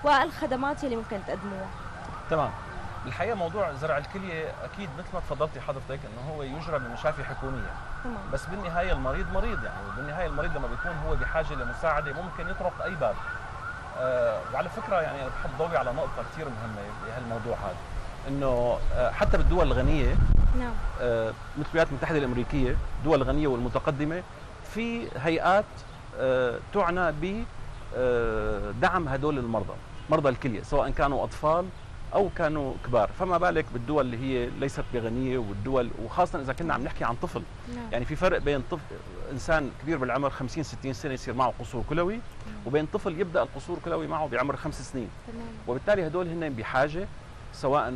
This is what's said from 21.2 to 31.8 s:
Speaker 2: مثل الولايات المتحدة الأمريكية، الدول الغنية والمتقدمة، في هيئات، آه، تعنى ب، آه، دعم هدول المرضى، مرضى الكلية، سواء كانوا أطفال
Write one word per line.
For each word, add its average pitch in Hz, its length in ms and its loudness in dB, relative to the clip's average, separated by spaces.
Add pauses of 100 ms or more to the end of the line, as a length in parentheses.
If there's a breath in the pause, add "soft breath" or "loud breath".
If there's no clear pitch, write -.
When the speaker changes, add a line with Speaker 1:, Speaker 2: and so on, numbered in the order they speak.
Speaker 2:
مثل 147 120 -2
الولايات 165 200 4
المتحدة 151 280 0
الأمريكية، 127 580 2 (240)
الدول 143 220 6
الغنية 139 260 4
والمتقدمة، 139 760 2 (500)
في 233 340 -2 (160)
هيئات، 170 420 6 (540)
آه، 127 400 4 (140)
تعنى 180 380 4
ب، 185 320 -2 (520)
آه، 110 760 2 (100)
دعم 175 260 2
هدول 139 300 0
المرضى، 113 360 -2 (360)
مرضى 151 200 6
الكلية، 117 340 -2
سواء 139 260 2
كانوا 139 340 2
أطفال 156 420 2 (480)